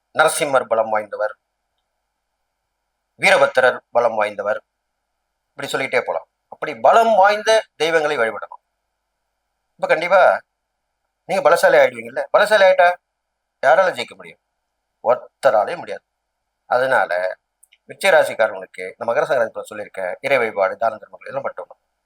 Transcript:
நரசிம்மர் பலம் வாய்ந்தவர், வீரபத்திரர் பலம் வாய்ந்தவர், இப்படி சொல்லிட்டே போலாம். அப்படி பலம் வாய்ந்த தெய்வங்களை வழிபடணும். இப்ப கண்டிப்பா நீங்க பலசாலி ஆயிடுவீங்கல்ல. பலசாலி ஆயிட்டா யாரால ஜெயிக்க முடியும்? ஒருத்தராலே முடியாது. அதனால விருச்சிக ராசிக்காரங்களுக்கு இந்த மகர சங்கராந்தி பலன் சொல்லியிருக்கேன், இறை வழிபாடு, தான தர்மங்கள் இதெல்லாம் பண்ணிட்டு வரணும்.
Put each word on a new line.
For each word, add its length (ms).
நரசிம்மர் 520
பலம் 260
வாய்ந்தவர், 400
வீரபத்திரர் 600
பலம் 260
வாய்ந்தவர், 420
இப்படி 220
சொல்லிட்டே 320
போலாம். 260
அப்படி 300
பலம் 360
வாய்ந்த 340
தெய்வங்களை 420
வழிபடணும். 440
இப்ப 160
கண்டிப்பா 340
நீங்க 140
பலசாலி 360
ஆயிடுவீங்கல்ல. 420
பலசாலி 340
ஆயிட்டா 220
யாரால 280
ஜெயிக்க 240
முடியும்? 260
ஒருத்தராலே 760
முடியாது. 260
அதனால 420
விருச்சிக 280
ராசிக்காரங்களுக்கு 760
இந்த 180
மகர 200
சங்கராந்தி 300
பலன் 160
சொல்லியிருக்கேன், 500
இறை 160
வழிபாடு, 400
தான 200
தர்மங்கள் 300
இதெல்லாம் 180
பண்ணிட்டு 200
வரணும். 180